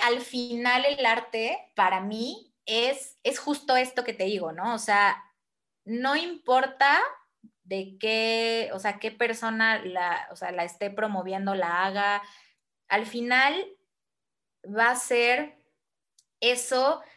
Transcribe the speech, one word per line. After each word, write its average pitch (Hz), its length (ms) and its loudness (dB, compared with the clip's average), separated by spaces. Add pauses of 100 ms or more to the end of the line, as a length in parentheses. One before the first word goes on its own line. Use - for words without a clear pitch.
al 240 180 2
final 247 640 0
el 277 200 0
arte, 233 720 -2
para 190 240 2
mí, 226 540 -8 (120)
es, 240 580 -2
es 269 160 -2
justo 285 360 0
esto 254 280 0
que 226 100 -6
te 190 120 -4
digo, 185 260 -2
¿no? 202 240 -4
O - 20 -2
sea, 202 460 4 (600)
no 247 320 -2
importa 285 840 2 (640)
de 190 360 -8
qué, 226 720 0
o 190 60 -8
sea, 202 200 -4
qué 226 120 -6
persona 226 720 0
la, 180 480 -4
o 175 40 -18
sea, 180 160 -8
la 175 120 -4
esté 196 260 -6
promoviendo, 196 640 -4
la 175 300 0
haga, 202 360 0 (640)
al 214 180 2
final 262 600 2 (1000)
va 226 280 2
a 247 40 0
ser 247 640 2 (800)
eso 254 640 2 (140)